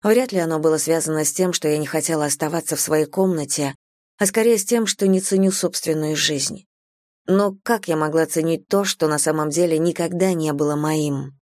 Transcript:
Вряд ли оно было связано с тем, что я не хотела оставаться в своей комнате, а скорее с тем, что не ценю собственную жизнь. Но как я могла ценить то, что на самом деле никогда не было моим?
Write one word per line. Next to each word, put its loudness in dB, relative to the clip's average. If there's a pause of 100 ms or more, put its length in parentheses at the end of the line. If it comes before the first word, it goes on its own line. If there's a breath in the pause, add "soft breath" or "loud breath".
Вряд 2
ли 0
оно 0
было 2
связано 0
с -2
тем, 0
что -2
я 0
не -2
хотела -2
оставаться -2
в -4
своей 2
комнате, -2 (420)
а 2
скорее 4
с -4
тем, 0
что 0
не 4
ценю 2
собственную -2
жизнь. -2 (640)
Но 2
как -2
я 2
могла 2
ценить -2
то, 2
что -2
на 0
самом 0
деле 2
никогда 0
не -2
было 0
моим? -2 (160)